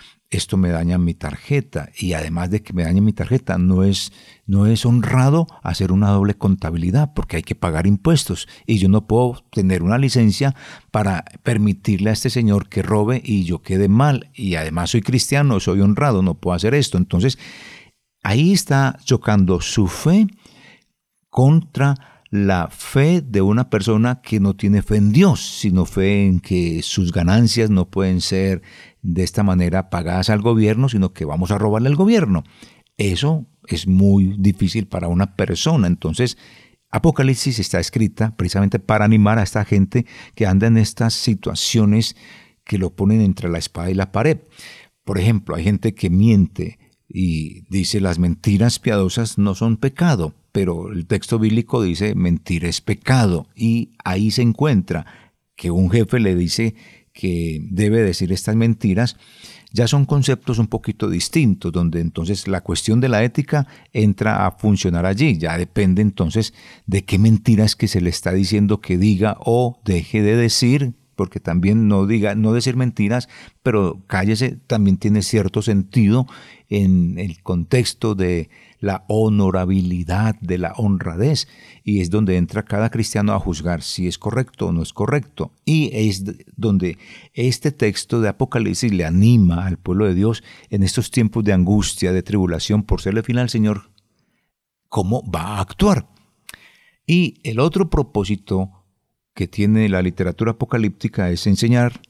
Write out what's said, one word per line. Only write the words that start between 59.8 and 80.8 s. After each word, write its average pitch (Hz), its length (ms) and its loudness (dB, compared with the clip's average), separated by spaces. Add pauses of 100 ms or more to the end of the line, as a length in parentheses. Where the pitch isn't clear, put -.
son 143 160 2
conceptos 131 560 0
un 110 80 0
poquito 107 420 -6
distintos, 95 600 0
donde 85 280 -2
entonces 85 460 -4
la 95 140 -2
cuestión 107 400 -2
de 131 80 0
la 110 160 2
ética 139 420 -2 (260)
entra 107 540 0
a 90 60 -2
funcionar 92 540 0
allí. 104 300 2
Ya 82 220 -4
depende 92 440 0
entonces 101 520 -2 (320)
de 95 180 -2
qué 98 140 -2
mentiras 107 560 4
que 110 140 -2
se 98 120 -2
le 87 100 0
está 87 220 -4
diciendo 98 480 0
que 90 160 -2
diga 101 440 2
o 120 440 -2
deje 101 380 -2
de 104 140 2
decir, 120 580 0 (220)
porque 92 240 -6
también 98 480 2
no 98 180 2
diga, 104 300 -2
no 110 160 0
decir 120 240 -2
mentiras, 120 520 -2 (340)
pero 98 440 0
cállese, 107 460 -2 (140)
también 101 300 2
tiene 104 260 0
cierto 104 400 -2
sentido 107 640 2 (420)
en 92 500 2
el 90 240 -8
contexto 104 720 -2
de 90 340 -2 (300)
la 98 300 -4
honorabilidad, 95 1300 0
de 90 160 -4
la 87 220 -6
honradez, 101 720 -2 (360)